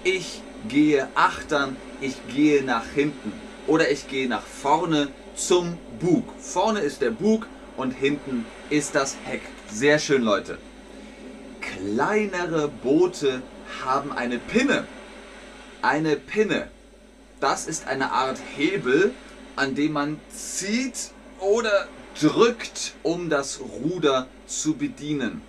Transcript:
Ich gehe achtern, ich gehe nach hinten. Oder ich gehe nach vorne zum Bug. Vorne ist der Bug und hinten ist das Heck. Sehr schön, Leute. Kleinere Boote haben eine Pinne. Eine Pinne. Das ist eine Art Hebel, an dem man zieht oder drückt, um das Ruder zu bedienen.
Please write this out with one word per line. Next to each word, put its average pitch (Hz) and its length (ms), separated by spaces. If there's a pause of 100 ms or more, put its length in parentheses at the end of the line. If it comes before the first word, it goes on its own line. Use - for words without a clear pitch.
Ich 185 380 (280)
gehe 143 460
achtern, 147 600 (240)
ich 131 160 (180)
gehe 147 300
nach 120 220 (100)
hinten. 143 380 (340)
Oder 156 240
ich - 160
gehe 131 220
nach 104 140
vorne 151 680 (260)
zum 175 420 (220)
Bug. 160 240 (160)
Vorne 208 400
ist 143 220
der 123 100
Bug 220 360 (300)
und 131 140
hinten 131 540 (240)
ist 151 260
das 139 300
Heck. - 160 (280)
Sehr 143 300
schön, 135 220
Leute. 98 360 (1040)
Kleinere 165 1080
Boote 143 720 (420)
haben 139 300
eine 120 260
Pinne. 220 460 (960)
Eine 151 340
Pinne. 180 540 (720)
Das 143 260
ist - 200
eine 135 240
Art 131 280 (160)
Hebel, 165 560 (440)
an 135 200
dem 151 180
man 151 260 (100)
zieht - 840 (280)
oder 202 480 (340)
drückt, 160 720 (100)
um 170 260
das 139 300
Ruder 135 680 (200)
zu - 280
bedienen. 139 720